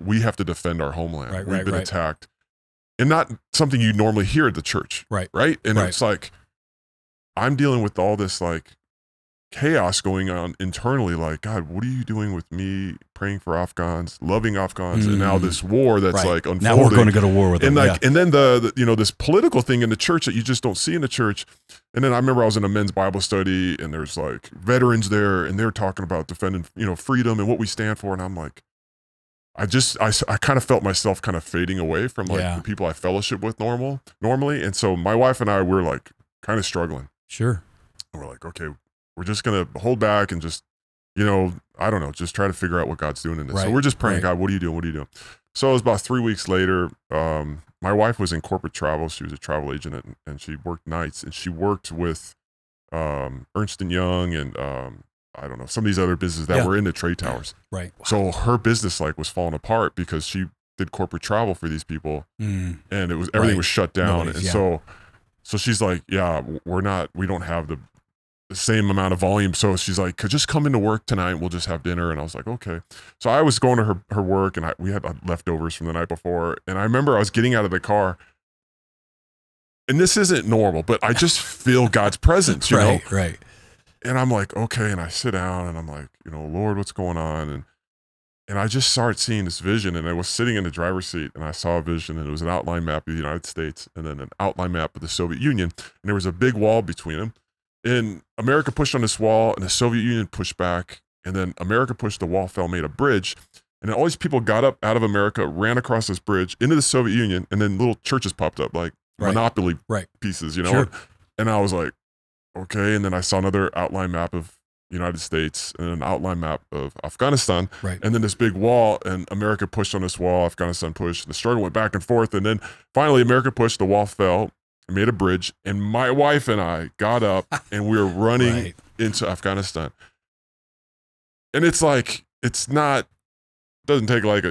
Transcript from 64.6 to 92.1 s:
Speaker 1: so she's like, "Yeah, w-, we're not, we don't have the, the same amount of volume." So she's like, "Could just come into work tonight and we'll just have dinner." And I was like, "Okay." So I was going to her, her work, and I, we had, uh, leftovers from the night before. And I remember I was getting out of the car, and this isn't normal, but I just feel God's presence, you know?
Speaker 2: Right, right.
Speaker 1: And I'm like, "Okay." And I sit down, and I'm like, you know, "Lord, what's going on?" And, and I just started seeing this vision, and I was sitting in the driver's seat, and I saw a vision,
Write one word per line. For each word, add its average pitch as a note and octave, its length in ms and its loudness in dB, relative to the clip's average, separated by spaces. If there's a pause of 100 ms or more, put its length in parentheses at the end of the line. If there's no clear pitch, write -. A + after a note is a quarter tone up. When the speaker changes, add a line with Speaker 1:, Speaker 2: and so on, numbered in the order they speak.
Speaker 1:
so - 120 -6
she's G#2+ 240 0
like, F2+ 280 0
"Yeah, F2+ 280 0
w-, C2+ 280 -6
we're F2+ 160 -2
not, F#2+ 340 -2
we F#2 120 -2
don't F2+ 160 -2
have E2+ 260 -4
the, D#2 100 -6 (720)
the F#2 60 -12
same G#2+ 340 2
amount F#2+ 220 2
of F2+ 80 -2
volume." F#2+ 340 2
So G2 220 2
she's F#2 220 -2
like, F2+ 180 -2
"Could G2+ 140 -4
just C#3+ 180 0
come D3 180 0
into C3+ 140 2
work G#2+ 260 0
tonight F2+ 240 0
and D#2+ 100 -4
we'll F2 80 -2
just E2+ 180 -4
have E2 180 -4
dinner." E2+ 260 -2
And D#2 100 -4
I - 40 -6
was D#2+ 100 -10
like, - 140 -10
"Okay." G2 320 -8 (400)
So A#2 100 0
I C3+ 100 6
was D3 200 4
going B2+ 180 6
to A2 60 4
her, G2 260 0
her G#2 120 0
work, F#2+ 340 2
and E2 100 -4
I, - 120 -4
we F#2 140 -4
had, G#2 120 -4
uh, D#2+ 100 -6 (100)
leftovers E2 520 -4
from E2 100 -8
the E2 60 -4
night E2 160 -2
before. E2+ 580 -4
And F#2+ 100 -4
I G2 60 0
remember B2+ 340 2
I G2+ 40 6
was G2+ 100 2
getting A#2+ 240 2
out G#2+ 100 2
of F2+ 60 0
the F#2 100 -2
car, G2+ 380 0 (1700)
and C3+ 100 2
this F#3 180 4
isn't F3 300 2
normal, G#2 360 2
but A2 200 0
I A#2 100 2
just E3 280 2
feel B2 480 2
God's G#2 280 2
presence, D#3+ 540 4
you C3+ 60 6
know? G#2 160 6
Speaker 2:
Right, F2+ 200 0
right. F2+ 260 0 (640)
Speaker 1:
And B2+ 140 0
I'm B2+ 120 2
like, G2+ 260 0
"Okay." A2 340 0
And F#2 100 -2
I E2 80 -4
sit A#2 240 -4
down, F2+ 340 -2
and E2 100 -6
I'm E2 120 -8
like, D2 200 -12 (160)
you - 60 -14
know, D#2 140 -10
"Lord, G2 340 -2
what's G2 140 -6
going F2+ 260 -4
on?" D#2 320 -4
And, C#2 140 -10 (840)
and G2+ 100 -4
I G2+ 80 0
just B2+ 240 0
started A#2 280 2
seeing G#2+ 260 -2
this E2 160 -6
vision, F#2+ 360 0
and E2 120 -4
I F2 60 -2
was F2+ 140 -2
sitting A#2 280 0
in F#2+ 80 0
the E2+ 60 -2
driver's F2+ 360 -2
seat, D#2 280 -8
and D#2 100 -10
I D2+ 60 -6
saw E2+ 280 -2
a D#2+ 40 -2
vision, E2 360 -4